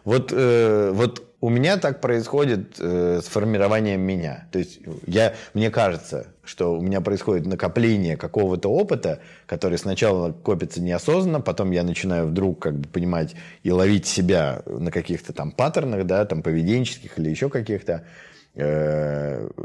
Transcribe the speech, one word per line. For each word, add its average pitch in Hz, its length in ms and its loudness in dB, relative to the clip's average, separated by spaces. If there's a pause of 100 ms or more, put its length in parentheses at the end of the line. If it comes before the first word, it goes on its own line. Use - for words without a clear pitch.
Вот, 120 280 2
э, 113 600 4
вот 110 300 0 (180)
у 117 100 0
меня 139 260 4
так 131 240 -2
происходит, 120 800 0
э, 87 420 0
с - 60 -10
формированием 104 720 2
меня. 92 500 -4
То 95 80 -2
есть - 220 -6 (260)
я, 107 280 2 (200)
мне 107 160 2
кажется, 85 560 -2 (160)
что 87 340 -2
у 82 40 -2
меня 95 200 0
происходит 92 460 0
накопление 95 680 2
какого-то 92 560 0
опыта, 135 480 0 (260)
который 85 320 -2
сначала 92 540 0
копится 87 500 -2
неосознанно, 151 580 0
потом 95 300 -2
я 87 140 0
начинаю 87 420 -2
вдруг 90 340 0
как 76 140 -2
бы 71 140 -6
понимать 85 480 -2 (260)
и - 80 0
ловить 92 360 4
себя 87 600 2
на 80 240 -6
каких-то 85 420 -6
там 76 200 -8
паттернах, 127 540 0
да, 92 180 2
там 82 180 -4
поведенческих 85 800 -2
или 80 100 0
еще 101 200 -2
каких-то. 104 520 -4 (560)
Э, 73 920 -2 (160)